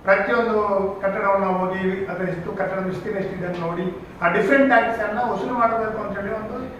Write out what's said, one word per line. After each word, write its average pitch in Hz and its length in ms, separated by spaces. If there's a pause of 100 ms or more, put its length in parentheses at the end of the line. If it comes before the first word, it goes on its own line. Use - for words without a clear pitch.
ಪ್ರತಿಯೊಂದು 214 580 (400)
ಕಟ್ಟಡವನ್ನ 196 440
ಹೋಗಿ 185 600
ಅದು 180 180
ಎಷ್ಟು 165 280
ಕಟ್ಟಡದ 190 340
ವಿಸ್ತೀರ್ಣ 196 320
ಎಷ್ಟಿದೆ 185 300
ಅಂತ 175 120
ನೋಡಿ 175 460 (160)
ಆ 175 100
ಡಿಫರೆಂಟ್ 262 360
ಟ್ಯಾಕ್ಸ್ 233 340
ಅನ್ನ 214 180
ವಸೂಲು 226 340
ಮಾಡಬೇಕು 220 540
ಅಂತ 196 120
ಹೇಳಿ 202 140
ಒಂದು 220 360 (100)